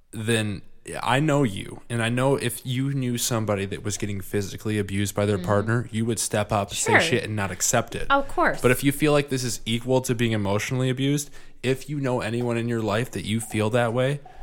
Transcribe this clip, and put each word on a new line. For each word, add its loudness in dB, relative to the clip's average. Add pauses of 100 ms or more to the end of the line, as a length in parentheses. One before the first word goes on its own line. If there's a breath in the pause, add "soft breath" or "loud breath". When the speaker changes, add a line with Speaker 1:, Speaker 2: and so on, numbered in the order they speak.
(120)
Speaker 1:
then -2 (420)
I 4
know 4
you, -4
and -2
I 2
know 4
if -4
you -2
knew -2
somebody 0
that -6
was -4
getting -4
physically -2
abused -2
by 2
their 2
Speaker 2:
Mm-hmm. -6
Speaker 1:
partner, 2
you -2
would 0
step -2
up, 0
say 2
Speaker 2:
Sure. 6
Speaker 1:
shit, 2
and -6
not -2
accept 0
it. -2
Speaker 2:
Of 2
course. 0
Speaker 1:
But 6
if 0
you 4
feel 2
like 2
this -2
is -2
equal 2
to 0
being 2
emotionally 0
abused, 0 (340 loud breath)
if 0
you -4
know 0
anyone 0
in 0
your 0
life 0
that -6
you 0
feel 0
that 2
way, 0 (240 loud breath)